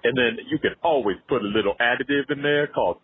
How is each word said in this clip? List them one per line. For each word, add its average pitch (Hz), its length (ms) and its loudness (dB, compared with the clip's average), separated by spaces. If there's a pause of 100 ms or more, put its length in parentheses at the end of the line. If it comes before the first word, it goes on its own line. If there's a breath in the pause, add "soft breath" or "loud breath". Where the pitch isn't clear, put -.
And 120 160 0
then 117 320 0
you 156 80 -2
can 107 140 0 (100)
always 123 340 0 (120)
put 131 140 0
a 104 40 -4
little 101 340 0
additive 127 500 0
in 143 120 -4
there 147 240 2
called 117 380 -2